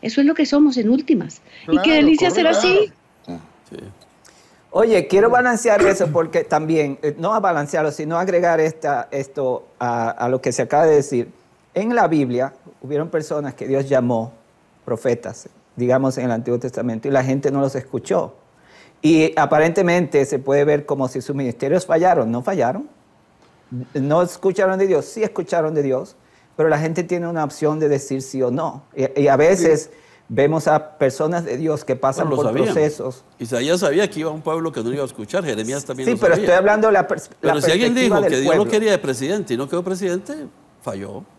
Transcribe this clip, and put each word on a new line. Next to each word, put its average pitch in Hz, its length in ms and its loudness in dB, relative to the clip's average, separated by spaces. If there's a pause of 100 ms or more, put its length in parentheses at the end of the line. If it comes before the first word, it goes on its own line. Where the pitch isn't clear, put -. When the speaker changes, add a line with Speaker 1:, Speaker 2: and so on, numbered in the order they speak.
Speaker 1:
Eso 233 180 -2
es 277 60 4
lo 311 80 4
que 320 140 2
somos 285 300 4
en 220 120 0
últimas. 254 540 0 (240)
Y 302 100 4
qué 277 60 2
Speaker 2:
Claro, 311 80 4
Speaker 1:
delicia 311 400 4
ser 349 160 2
Speaker 2:
correcto. 330 200 2
Speaker 1:
así. 392 240 4 (800)
Speaker 3:
Sí. - 60 -18 (1000)
Speaker 4:
Oye, 202 320 4
quiero 202 220 4
balancear 233 540 2
eso 185 240 2
porque 160 360 0
también, 156 600 0
eh, 147 160 -2
no 202 160 -2
a 233 40 0
balancearlo, 156 520 -2
sino 156 260 -6
agregar 175 420 2
esta, 151 520 -2
esto 135 560 -6 (100)
a, 117 320 -2
a 120 200 -4
lo 127 120 0
que 127 100 -2
se 127 120 -2
acaba 151 240 2
de 151 80 6
decir. 135 340 0 (460)
En 220 180 -2
la 220 140 2
Biblia 135 460 0 (280)
hubieron 147 280 -4
personas 147 440 -4
que 110 140 -12
Dios 135 200 0
llamó 123 460 0 (500)
profetas, 117 640 -4 (280)
digamos 131 420 0
en 127 80 -4
el 123 60 0
Antiguo 120 280 -2
Testamento, 120 480 -6
y 139 40 -2
la 135 120 2
gente 135 280 -2
no 139 100 0
los 135 140 -2
escuchó. 135 580 -4 (720)
Y 156 360 4
aparentemente 165 840 2
se 135 140 -4
puede 139 260 2
ver 147 220 0
como 139 200 -2
si 131 140 -6
sus 131 140 -8
ministerios 139 500 -2
fallaron. 160 460 2
¿No 120 100 -2
fallaron? 185 480 -2 (1040)
¿No 147 300 2
escucharon 190 560 0
de 196 80 2
Dios? 151 180 2
Sí - 160 -8
escucharon 165 540 -2
de 147 80 0
Dios, 135 320 -4 (400)
pero 160 140 2
la 147 100 2
gente 160 240 -2
tiene 175 240 -4
una 165 160 -4
opción 151 360 -2
de 156 100 2
decir 135 340 -2
sí 131 180 -6
o 123 80 0
no. 143 340 -4 (120)
Y, - 260 -2
y - 60 4
a 135 80 6
veces 165 560 4
Speaker 2:
Sí. - 60 -20 (320)
Speaker 4:
vemos 143 380 0
a 151 320 0
personas 160 440 0
de 127 140 -6
Dios 156 260 -4
que - 120 -2
pasan 135 340 -2
Speaker 3:
Bueno, 143 140 0
lo 117 60 0
Speaker 4:
por - 100 -2
Speaker 3:
sabían. - 140 0
Speaker 4:
procesos. 147 520 -4 (140)
Speaker 3:
Isaías 131 400 -2
sabía 190 300 2
que 175 120 -10
iba 160 80 -4
a 156 40 -8
un 156 80 -12
pueblo 160 300 -4
que 135 120 -8
no 120 100 -4
iba 143 80 -4
a 135 60 -2
escuchar, 120 360 -6
Jeremías 123 420 -6
también 127 220 -6
Speaker 4:
Sí, 240 60 0
Speaker 3:
lo 202 60 -4
Speaker 4:
pero 170 160 4
Speaker 3:
sabía. 208 100 0
Speaker 4:
estoy 175 120 4
hablando 214 300 4
de 214 60 4
la 190 140 2
pers-, - 220 -6 (120)
Speaker 3:
Pero 160 140 0
Speaker 4:
la 147 60 -2
Speaker 3:
si 160 100 2
alguien 233 240 2
Speaker 4:
perspectiva 233 240 2
Speaker 3:
dijo - 20 2
Speaker 4:
del 180 100 2
Speaker 3:
que 135 100 2
Dios 156 140 2
lo 202 60 4
Speaker 4:
pueblo. 208 100 0
Speaker 3:
quería 214 200 2
de 185 80 2
presidente 139 560 -4
y - 20 -4
no 139 100 -6
quedó 175 160 -4
presidente, 190 520 -4 (480)
falló. 101 400 -10 (160)